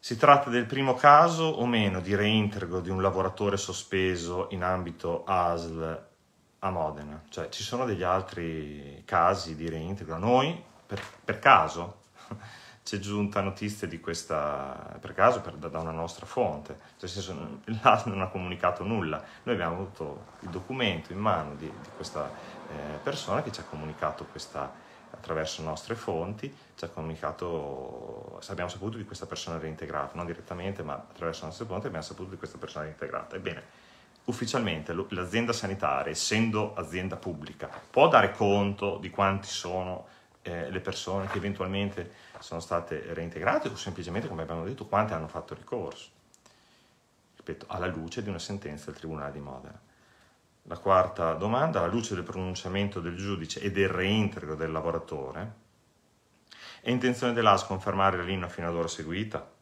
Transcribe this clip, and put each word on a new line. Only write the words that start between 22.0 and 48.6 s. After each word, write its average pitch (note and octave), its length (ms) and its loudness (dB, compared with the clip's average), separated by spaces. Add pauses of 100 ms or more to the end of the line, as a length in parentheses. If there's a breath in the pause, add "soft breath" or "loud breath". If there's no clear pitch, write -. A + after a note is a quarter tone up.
eh, D2 320 -8
persona C#3 400 -2
che C3 80 -4
ci - 100 -8
ha - 40 -10
comunicato D#2 640 -6
questa, - 600 -10 (240 loud breath)
attraverso D#2+ 520 -4
nostre D#2 320 -6
fonti, G#2 600 -4 (200 loud breath)
ci - 100 -10
ha - 40 -6
comunicato, D#2 1500 -6 (100)
abbiamo F2 200 -6
saputo A2 300 -6
di G#2 80 -8
questa - 180 -10
persona - 340 -8
reintegrata, D#2 560 -6
non F2 120 -6
direttamente, F2+ 560 -8
ma D2 120 -6
attraverso - 460 -8
le D#2+ 60 -10
nostre E2+ 180 -10
fonti G2 220 -6
abbiamo E2 180 -6
saputo - 260 -12
di F#2+ 60 -12
questa - 220 -14
persona D2+ 260 -8
reintegrata. - 500 -8
Ebbene, F#2 280 -8 (600 loud breath)
ufficialmente A2 680 -2
lo, F#2 160 -2
l'azienda G#2 460 0
sanitaria, D#2 580 0
essendo G#2+ 600 2
azienda F2+ 420 -4
pubblica, - 540 -8 (200)
può C#3+ 180 10
dare A2+ 240 10
conto G2+ 680 4
di F2+ 100 -8
quanti G2 400 2
sono, F2+ 580 -4 (360 loud breath)
eh, E2+ 280 -4
le F#2 100 -4
persone F#2+ 480 -4
che G2+ 100 -2
eventualmente F#2+ 760 -2 (260 loud breath)
sono - 220 -8
state E2+ 540 -2
reintegrate E2 540 -2
o A2 80 -8
semplicemente, F2+ 520 -4
come E2 140 -6
abbiamo E2 220 -4
detto, B2+ 200 -8
quante G#2 300 2
hanno D#2+ 120 -4
fatto - 280 -8
ricorso? - 560 -8 (1300 soft breath)
Ripeto, - 340 -12
alla F2+ 160 -2
luce E2 360 -6
di G2+ 60 -4
una F#2 100 -4
sentenza D2+ 520 -8